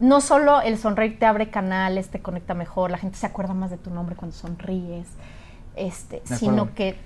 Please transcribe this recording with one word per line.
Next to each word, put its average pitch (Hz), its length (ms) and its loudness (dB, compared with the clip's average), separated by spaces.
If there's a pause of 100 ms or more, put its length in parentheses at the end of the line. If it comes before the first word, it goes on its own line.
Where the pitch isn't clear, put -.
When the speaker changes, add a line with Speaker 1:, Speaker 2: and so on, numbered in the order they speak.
Speaker 1:
no 277 140 8
solo 285 400 6
el 220 180 0
sonreír 220 400 0
te 226 80 4
abre 220 240 4
canales, 190 600 0
te 196 100 -8
conecta 180 340 -6
mejor, 175 360 -2
la 175 80 -4
gente 190 180 -6
se 214 100 -6
acuerda 190 280 -4
más 185 160 -2
de 175 80 -8
tu 175 120 -12
nombre 175 240 -6
cuando 165 220 -10
sonríes, 175 680 -6 (680)
este, - 520 -8
Speaker 2:
De - 80 -4
Speaker 1:
sino 208 160 2 (120)
Speaker 2:
acuerdo. 202 100 -8
Speaker 1:
que 190 320 -4